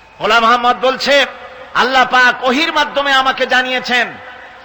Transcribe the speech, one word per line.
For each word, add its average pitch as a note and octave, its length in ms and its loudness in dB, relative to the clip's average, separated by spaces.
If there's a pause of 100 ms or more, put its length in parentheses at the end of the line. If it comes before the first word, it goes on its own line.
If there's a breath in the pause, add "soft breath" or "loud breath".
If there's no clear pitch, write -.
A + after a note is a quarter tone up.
(200)
গোলাম A3 260 2
আহমদ A#3+ 360 2
বলছে, C4 440 2 (500)
"আল্লাহ B3+ 300 2
পাক B3 380 2
ওহির D4 300 0
মাধ্যমে D4 400 -2
আমাকে C4 340 0
জানিয়েছেন, B3 680 -2 (520)